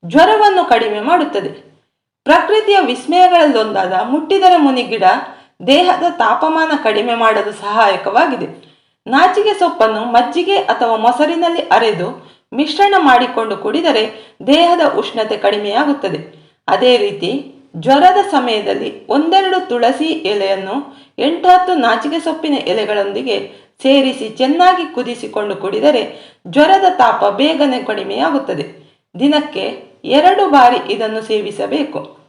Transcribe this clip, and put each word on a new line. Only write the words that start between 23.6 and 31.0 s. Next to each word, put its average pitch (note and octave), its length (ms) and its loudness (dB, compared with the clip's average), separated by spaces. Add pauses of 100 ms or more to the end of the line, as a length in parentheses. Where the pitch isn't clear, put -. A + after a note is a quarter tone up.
ಸೇರಿಸಿ C4 460 2
ಚೆನ್ನಾಗಿ E4 640 0
ಕುದಿಸಿಕೊಂಡು G#3+ 640 -6
ಕುಡಿದರೆ G#3+ 800 -2 (120)
ಜ್ವರದ E4 380 4 (120)
ತಾಪ A3+ 280 2
ಬೇಗನೆ C4 580 0
ಕಡಿಮೆಯಾಗುತ್ತದೆ. G#3 1120 -6 (240)
ದಿನಕ್ಕೆ C#4 640 -2 (220)
ಎರಡು F4+ 440 2
ಬಾರಿ B3 440 4
ಇದನ್ನು G#3+ 280 -4